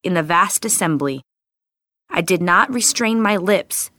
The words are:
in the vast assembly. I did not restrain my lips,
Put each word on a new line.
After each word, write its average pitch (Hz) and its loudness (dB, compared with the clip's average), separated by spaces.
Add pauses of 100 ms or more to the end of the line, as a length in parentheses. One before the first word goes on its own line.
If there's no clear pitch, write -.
in 185 -2
the 170 2
vast 175 0
assembly. 139 -2 (880)
I - -2
did 170 0
not 180 4
restrain 226 0
my 214 2
lips, 190 -2